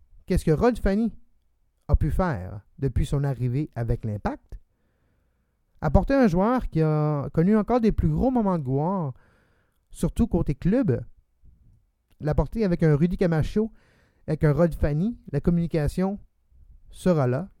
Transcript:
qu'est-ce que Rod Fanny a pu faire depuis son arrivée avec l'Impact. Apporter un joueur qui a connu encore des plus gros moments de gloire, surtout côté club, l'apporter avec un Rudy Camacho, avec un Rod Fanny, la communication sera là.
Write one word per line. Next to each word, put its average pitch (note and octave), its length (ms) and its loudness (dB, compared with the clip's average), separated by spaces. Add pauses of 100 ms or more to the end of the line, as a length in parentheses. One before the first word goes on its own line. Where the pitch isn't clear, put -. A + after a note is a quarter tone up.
(260)
qu'est-ce - 180 0
que D#3+ 60 2
Rod G3+ 260 2
Fanny G#3 360 0 (760)
a D3 80 0
pu D#3 160 2
faire G#2 520 -4 (180)
depuis C3+ 260 -2
son C#3+ 160 -2
arrivée B2+ 540 -4
avec - 280 -2
l'Impact. A2+ 540 -8 (1200)
Apporter F#3 340 4
un C4 120 6
joueur G#3 420 0
qui D#3+ 140 -2
a D3+ 500 -2
connu F#3 240 2
encore A3+ 240 0
des A3 120 2
plus - 160 0
gros F3+ 240 0
moments G3+ 260 0
de D3 60 -6
gloire, D3 500 -4 (760)
surtout - 360 -2
côté E3 300 -2
club, E3 480 0 (1160)
l'apporter D3+ 440 0
avec E3+ 180 0
un D#3 140 6
Rudy F3 200 0
Camacho, F3+ 540 0 (560)
avec D#3+ 160 -6
un D3+ 100 4
Rod D3+ 220 2
Fanny, D#3+ 420 -2 (160)
la C#3+ 80 -2
communication E3+ 800 0 (720)
sera D#3 380 2
là. C#3+ 200 -4 (120)